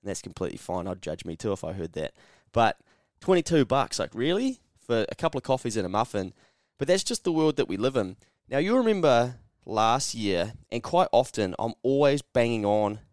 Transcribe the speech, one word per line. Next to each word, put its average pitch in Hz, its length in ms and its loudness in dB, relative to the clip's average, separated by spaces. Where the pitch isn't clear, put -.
that's 98 180 -8
completely - 380 -8
fine. 87 260 -6
I'd 92 160 -8
judge - 240 -10
me 82 100 -8
too 104 180 -4
if - 100 -8
I 80 100 -8
heard 82 200 -10
that. 78 200 -8
But 113 280 2
twenty-two 170 460 2
bucks, - 320 -2
like, - 160 -6
really? 190 460 -2
For 113 300 0
a - 60 -8
couple 156 240 -2
of - 40 -12
coffees 123 320 -2
and 98 120 -2
a - 20 -4
muffin? 101 460 -2
But 139 100 -4
that's 185 160 2
just - 200 -6
the 180 80 0
world 156 240 2
that - 120 0
we 95 100 -4
live 131 180 0
in. 95 200 -2
Now, 131 120 -2
you 202 180 2
remember 151 640 2
last 113 480 2
year, 101 400 -2
and 117 120 -6
quite - 280 2
often, 110 460 2
I'm 113 240 -4
always 139 400 2
banging 117 440 0
on 104 340 2